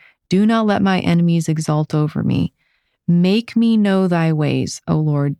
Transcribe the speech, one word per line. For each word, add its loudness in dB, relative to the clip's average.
Do 2
not 2
let 0
my 2
enemies 0
exult -2
over -2
me. -2
Make 0
me 2
know 2
thy 0
ways, -2
O 0
Lord. 0